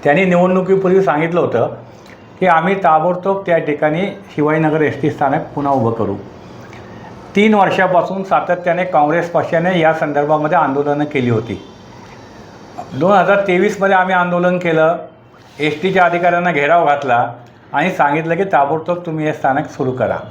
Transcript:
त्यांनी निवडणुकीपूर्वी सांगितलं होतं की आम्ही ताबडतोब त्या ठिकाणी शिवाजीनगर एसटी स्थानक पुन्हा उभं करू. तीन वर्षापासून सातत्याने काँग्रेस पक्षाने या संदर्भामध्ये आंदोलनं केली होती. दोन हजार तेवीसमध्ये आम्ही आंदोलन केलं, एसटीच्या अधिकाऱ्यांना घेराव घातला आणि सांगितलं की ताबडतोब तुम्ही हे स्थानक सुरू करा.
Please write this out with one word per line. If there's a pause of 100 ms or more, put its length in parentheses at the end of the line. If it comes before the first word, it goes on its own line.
त्यांनी
निवडणुकीपूर्वी
सांगितलं
होतं (640)
की
आम्ही
ताबडतोब
त्या
ठिकाणी
शिवाजीनगर
एसटी
स्थानक (140)
पुन्हा
उभं
करू. (1200)
तीन
वर्षापासून
सातत्याने
काँग्रेस
पक्षाने
या
संदर्भामध्ये
आंदोलनं
केली
होती. (1400)
दोन
हजार
तेवीसमध्ये
आम्ही
आंदोलन
केलं, (600)
एसटीच्या
अधिकाऱ्यांना
घेराव
घातला (400)
आणि
सांगितलं
की
ताबडतोब
तुम्ही
हे
स्थानक
सुरू
करा. (140)